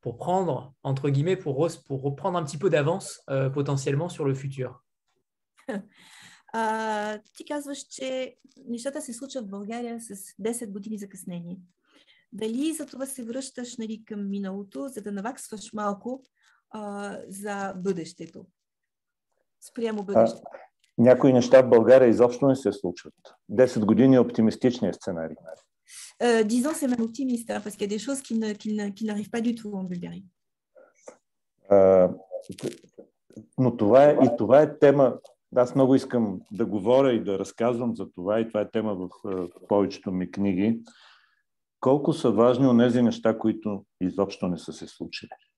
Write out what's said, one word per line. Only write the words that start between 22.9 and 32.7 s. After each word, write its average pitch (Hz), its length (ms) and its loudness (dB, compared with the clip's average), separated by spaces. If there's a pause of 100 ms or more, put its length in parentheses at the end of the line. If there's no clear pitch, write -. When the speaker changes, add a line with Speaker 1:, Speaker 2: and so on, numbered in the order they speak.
Speaker 3:
Десет 110 360 4
години 120 300 6
е 123 40 8
оптимистичният 117 760 2
сценарий. 82 400 -8 (840)
Speaker 2:
Euh, 226 220 2
disons, 247 300 0
c'est 302 140 -4
même 247 140 -2
optimiste, 233 480 -4
hein, 208 120 -6
parce 202 140 -12
qu'il 208 140 -6
y 202 40 -4
a 220 40 -6
des 202 100 -8
choses 269 140 -6
qui - 160 -8
ne, 220 160 -2
qui 214 200 -8
ne, 208 160 -4
qui 202 160 -10
n'arrivent 208 240 -6
pas 233 120 -4
du 233 140 -2
tout 208 180 -12
en 190 100 -8
Bulgarie. 175 420 -10 (1400)
Speaker 3:
А, 95 400 8 (1500)